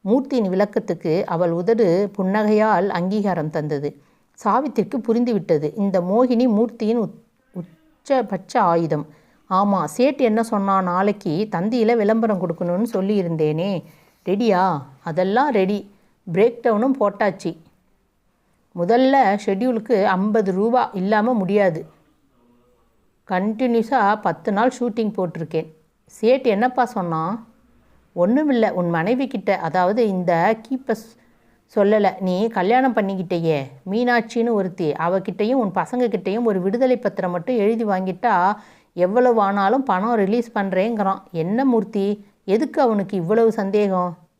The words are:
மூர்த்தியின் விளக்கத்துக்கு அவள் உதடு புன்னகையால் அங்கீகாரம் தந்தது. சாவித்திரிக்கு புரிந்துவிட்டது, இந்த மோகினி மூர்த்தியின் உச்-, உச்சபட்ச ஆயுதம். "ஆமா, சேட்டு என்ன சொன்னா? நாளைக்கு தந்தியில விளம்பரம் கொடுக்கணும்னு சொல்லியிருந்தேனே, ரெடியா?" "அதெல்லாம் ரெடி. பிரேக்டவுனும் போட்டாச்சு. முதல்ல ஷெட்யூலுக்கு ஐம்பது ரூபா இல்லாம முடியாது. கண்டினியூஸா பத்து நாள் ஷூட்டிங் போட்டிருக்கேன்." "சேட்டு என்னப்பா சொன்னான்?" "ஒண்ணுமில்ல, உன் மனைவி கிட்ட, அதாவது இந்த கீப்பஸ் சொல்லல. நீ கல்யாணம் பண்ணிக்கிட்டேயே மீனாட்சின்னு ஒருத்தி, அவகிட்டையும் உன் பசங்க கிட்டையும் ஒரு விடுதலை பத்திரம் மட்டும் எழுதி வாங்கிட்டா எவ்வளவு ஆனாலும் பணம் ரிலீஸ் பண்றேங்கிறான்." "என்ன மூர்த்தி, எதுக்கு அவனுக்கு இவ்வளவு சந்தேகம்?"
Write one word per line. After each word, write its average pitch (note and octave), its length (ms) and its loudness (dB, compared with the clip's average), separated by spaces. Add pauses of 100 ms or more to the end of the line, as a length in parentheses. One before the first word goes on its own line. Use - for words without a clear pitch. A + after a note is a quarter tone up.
மூர்த்தியின் A#3+ 500 0
விளக்கத்துக்கு F#3 720 -2
அவள் F3 260 0
உதடு F#3+ 680 2
புன்னகையால் G#3 720 2
அங்கீகாரம் F3+ 600 -2
தந்தது. D3+ 520 -4 (420)
சாவித்திரிக்கு A#3 540 0 (100)
புரிந்துவிட்டது, G3+ 680 0
இந்த G3 240 0
மோகினி A#3 480 2
மூர்த்தியின் A3+ 500 0
உச்-, - 240 -6 (300)
உச்சபட்ச - 1080 -4
ஆயுதம். E3+ 460 0 (440)
"ஆமா, G3 340 2 (120)
சேட்டு C#4 220 2
என்ன A3+ 240 2
சொன்னா? G3 400 0
நாளைக்கு F#3+ 680 -2
தந்தியில A3 460 0
விளம்பரம் G#3+ 440 0
கொடுக்கணும்னு F3 520 -2
சொல்லியிருந்தேனே, F3 920 -2 (400)
ரெடியா?" F#3 580 0 (220)
"அதெல்லாம் F#3+ 460 0
ரெடி. G3+ 460 0 (360)
பிரேக்டவுனும் A#3 680 2
போட்டாச்சு. G3+ 560 -2 (1200)
முதல்ல A#3 680 4
ஷெட்யூலுக்கு A3 560 0
ஐம்பது G3+ 500 2
ரூபா A3+ 400 0
இல்லாம G#3+ 420 0
முடியாது. F#3+ 520 0 (1400)
கண்டினியூஸா A3 920 0
பத்து F3+ 320 -2
நாள் A3+ 280 2
ஷூட்டிங் A3 420 -2
போட்டிருக்கேன்." D#3+ 440 -6 (540)
"சேட்டு C4 220 2
என்னப்பா B3 420 2
சொன்னான்?" F3+ 600 -4 (720)
"ஒண்ணுமில்ல, A#3 540 2
உன் F3 200 -2
மனைவி G#3 360 0
கிட்ட, G3 320 -2
அதாவது F#3 500 2
இந்த F3+ 600 0
கீப்பஸ் - 500 -6 (560)
சொல்லல. G#3 360 4 (100)
நீ F#3 280 0
கல்யாணம் A3+ 460 2
பண்ணிக்கிட்டேயே F3 720 0 (240)
மீனாட்சின்னு A#3 600 0
ஒருத்தி, F#3 420 -2
அவகிட்டையும் F#3+ 600 -2
உன் A#3+ 180 0
பசங்க A#3 380 -2
கிட்டையும் G3 360 -4
ஒரு G3+ 160 0
விடுதலை A#3+ 380 0
பத்திரம் G3 320 -4
மட்டும் F3 260 -4
எழுதி A3+ 280 0
வாங்கிட்டா F#3+ 720 0 (360)
எவ்வளவு A3+ 480 2
ஆனாலும் G3+ 420 2
பணம் A3+ 320 0
ரிலீஸ் A3+ 400 0
பண்றேங்கிறான்." G3 680 -2 (100)
"என்ன F#3 320 -2
மூர்த்தி, G#3 640 0 (180)
எதுக்கு D4+ 380 0
அவனுக்கு G#3 340 0
இவ்வளவு G#3+ 360 2
சந்தேகம்?" F#3+ 640 -2 (220)